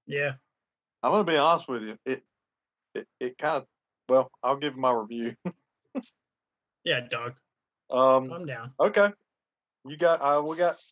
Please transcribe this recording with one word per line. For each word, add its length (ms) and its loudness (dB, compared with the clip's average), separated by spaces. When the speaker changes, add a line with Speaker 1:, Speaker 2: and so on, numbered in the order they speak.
Speaker 1:
Yeah. 260 -4
Speaker 2:
I'm 100 2
gonna 120 2
be 120 2
honest 320 2
with 140 -6
you. 220 -12
It, 180 -6
it, 120 -8
it 180 -8
kind 200 -2
of, 60 -10
well, 220 4
I'll 140 0
give 200 -6
my 160 0
review. 420 -4
<laughs> 0 -
Speaker 1:
Yeah, 180 -2
Doug. 240 -8
Speaker 2:
Um, 400 4
Speaker 1:
Calm 160 -10
down. 340 -10
Speaker 2:
okay. 280 4
You 120 -14
got, 240 2
uh, 200 2
we 140 -6
got 220 0